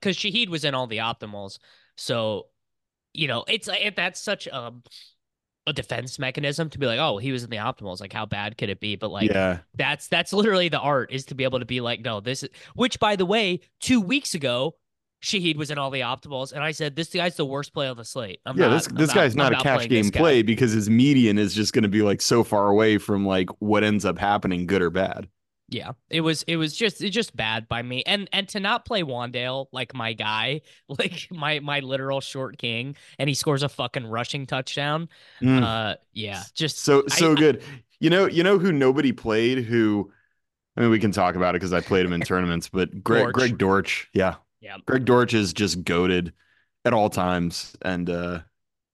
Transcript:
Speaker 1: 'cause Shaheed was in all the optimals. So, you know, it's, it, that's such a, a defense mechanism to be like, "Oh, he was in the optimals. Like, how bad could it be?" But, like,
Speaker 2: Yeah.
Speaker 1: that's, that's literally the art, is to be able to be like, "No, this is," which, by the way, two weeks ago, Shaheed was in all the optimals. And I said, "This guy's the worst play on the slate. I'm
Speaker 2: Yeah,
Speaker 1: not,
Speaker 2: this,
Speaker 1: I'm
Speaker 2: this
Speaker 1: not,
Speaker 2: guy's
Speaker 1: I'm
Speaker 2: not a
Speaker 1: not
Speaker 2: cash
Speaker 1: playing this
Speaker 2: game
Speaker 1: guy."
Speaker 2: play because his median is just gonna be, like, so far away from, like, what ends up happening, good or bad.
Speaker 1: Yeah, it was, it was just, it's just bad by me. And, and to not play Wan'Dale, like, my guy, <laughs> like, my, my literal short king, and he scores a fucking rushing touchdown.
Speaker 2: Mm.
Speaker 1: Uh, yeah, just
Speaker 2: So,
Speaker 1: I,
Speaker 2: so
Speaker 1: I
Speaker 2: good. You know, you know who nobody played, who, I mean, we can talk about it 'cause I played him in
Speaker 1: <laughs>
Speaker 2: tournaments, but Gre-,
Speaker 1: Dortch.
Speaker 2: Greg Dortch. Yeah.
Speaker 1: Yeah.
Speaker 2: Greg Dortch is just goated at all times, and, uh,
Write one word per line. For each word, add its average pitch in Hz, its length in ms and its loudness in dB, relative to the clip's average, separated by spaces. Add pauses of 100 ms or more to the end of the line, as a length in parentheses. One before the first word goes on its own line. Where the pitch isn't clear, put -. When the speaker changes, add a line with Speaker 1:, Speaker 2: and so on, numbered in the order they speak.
Speaker 1:
'cause 190 160 -2
Shaheed 208 320 -2
was 156 160 -6
in 143 100 -2
all 127 120 -2
the 110 120 -6
optimals. 107 600 -8 (380)
So, 110 500 -4 (680)
you 147 140 -2
know, 120 200 -4
it's, 208 200 -4
it, 202 280 -4
that's 180 240 -4
such 202 260 -6
a, 120 260 -12 (960)
a 151 60 -4
defense 123 480 -8
mechanism 147 500 -4
to - 80 -14
be 139 80 0
like, 117 140 0
"Oh, 131 180 0
he 127 140 -4
was 123 100 -4
in 117 80 -12
the 117 60 -8
optimals. 104 440 -8
Like, 98 120 -14
how 113 140 -6
bad 104 320 -6
could 110 100 -4
it 95 100 -6
be?" 107 160 -6
But, 101 160 -6
like, 104 200 0
Speaker 2:
Yeah. 95 280 2 (160)
Speaker 1:
that's, 143 320 -4
that's 170 260 -2
literally 196 360 2
the 151 100 -2
art, 131 320 0
is 135 160 -6
to 143 80 -12
be 131 80 -4
able 131 160 0
to 123 60 -8
be 123 160 -4
like, 117 220 -4
"No, 113 180 -6
this 123 240 -6
is," - 60 -12 (260)
which, - 240 0
by 214 160 2
the 185 100 0
way, 196 320 0 (220)
two 254 200 2
weeks 247 340 -2
ago, 135 420 -2 (480)
Shaheed 170 320 0
was 151 160 -6
in 143 60 -8
all 135 120 -4
the 131 120 -4
optimals. 131 500 -8
And 143 100 -8
I 156 80 -4
said, 147 240 -6
"This 160 140 -6
guy's 175 260 -2
the 156 100 -2
worst 139 300 -6
play 139 140 -4
on 123 80 -8
the 117 80 -14
slate. 101 420 -10
I'm 131 100 -6
Speaker 2:
Yeah, 160 120 6
Speaker 1:
not, 117 60 4
Speaker 2:
this, 160 120 0
Speaker 1:
I'm - 80 -8
Speaker 2:
this 151 140 4
Speaker 1:
not, - 80 2
Speaker 2:
guy's 147 160 6
Speaker 1:
I'm 135 60 -2
Speaker 2:
not 139 100 4
a 120 80 2
Speaker 1:
not 131 80 0
Speaker 2:
cash 135 140 4
Speaker 1:
playing 120 120 -4
this 113 120 4
Speaker 2:
game 101 100 4
Speaker 1:
guy." - 80 2
Speaker 2:
play 139 220 6
because 113 280 4
his 107 180 2
median 120 480 6
is 101 160 2
just 104 200 0
gonna 110 160 4
be, 104 140 4
like, 101 200 2
so 117 220 4
far 101 240 2
away 107 300 6
from, 98 280 0
like, 95 220 2 (120)
what 104 220 2
ends 104 220 2
up 90 140 0
happening, 95 500 0
good 92 140 2
or 85 80 2
bad. 92 360 -4 (420)
Speaker 1:
Yeah, 117 240 -10 (180)
it 160 100 -2
was, 160 240 -2
it 165 140 -2
was 156 180 -4
just, 214 260 -4
it's 196 100 -4
just 214 240 -4
bad 113 300 -4
by 117 160 -4
me. 127 240 -6
And, 196 260 -2
and 190 180 -4
to 208 100 -8
not 220 240 -2
play 208 180 -4
Wan'Dale, 123 680 -6
like, 127 220 -8
my 113 180 -4
guy, 110 480 -2 (140)
<laughs> - 140 -20
like, 175 440 -6
my, 151 260 -2
my 143 220 -4
literal 135 400 -4
short 131 360 -10
king, 120 380 -6 (240)
and 139 100 -2
he 139 60 2
scores 143 300 -2
a 135 40 0
fucking 123 380 -8
rushing 120 400 -6
touchdown. 147 640 -4 (340)
Speaker 2:
Mm. 127 220 6
Speaker 1:
Uh, 113 320 -2 (160)
yeah, 101 320 -10 (100)
just 156 260 -4
Speaker 2:
So, 139 300 6
Speaker 1:
I, 139 60 -2
Speaker 2:
so 165 160 6
Speaker 1:
I - 20 4
Speaker 2:
good. 147 280 4 (360)
You 156 120 2
know, 185 160 4
you 170 180 2
know 196 160 4
who 190 100 2
nobody 135 400 4
played, 117 540 0
who, 110 480 2 (640)
I 120 60 0
mean, 117 80 6
we 110 100 4
can 104 100 2
talk 90 240 2
about 90 220 2
it - 20 0
'cause 90 140 -4
I 87 80 2
played 92 260 2
him 87 60 -2
in 85 80 -2
Speaker 1:
<laughs> - 0 -
Speaker 2:
tournaments, 87 480 -2
but 92 340 -4
Gre-, 113 160 4
Speaker 1:
Dortch. 120 160 2
Speaker 2:
Greg 120 240 2
Dortch. 95 540 0
Yeah. 92 240 2 (240)
Speaker 1:
Yeah. 101 160 -18 (100)
Speaker 2:
Greg 131 180 2
Dortch 120 300 4
is 101 180 2
just 90 300 -2
goated 90 480 2 (540)
at 120 80 2
all 107 180 4
times, 90 720 -2
and, 90 260 -4
uh, 87 320 -4 (540)